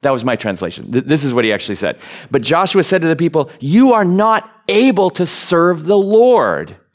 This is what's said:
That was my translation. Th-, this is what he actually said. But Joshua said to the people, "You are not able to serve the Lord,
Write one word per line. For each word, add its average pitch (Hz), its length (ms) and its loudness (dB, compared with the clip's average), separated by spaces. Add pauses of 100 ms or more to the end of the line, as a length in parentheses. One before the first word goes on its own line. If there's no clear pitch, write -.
That 139 120 0
was 120 120 -4
my 123 120 -2
translation. 92 540 -8
Th-, 127 140 -2
this 143 200 -2
is 127 100 -2
what 120 100 0
he 110 80 0
actually 101 240 -6
said. 92 220 -6 (320)
But 135 120 -2
Joshua 175 420 0
said 185 180 -2
to 165 60 0
the 165 80 0
people, 160 340 -2 (100)
"You 226 320 4
are 214 140 2
not 208 420 0 (200)
able 202 420 2
to 180 160 -4
serve 170 600 0
the 202 120 2
Lord, 196 800 2 (180)